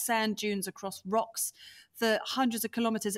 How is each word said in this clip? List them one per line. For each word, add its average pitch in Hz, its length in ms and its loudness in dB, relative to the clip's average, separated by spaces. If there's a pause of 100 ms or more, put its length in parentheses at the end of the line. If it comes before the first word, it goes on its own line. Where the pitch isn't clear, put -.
sand 220 300 2
dunes, 202 320 0
across 190 380 -8
rocks, - 480 -2 (420)
for 220 280 2
hundreds 233 400 0
of 226 80 -4
kilometres 220 460 0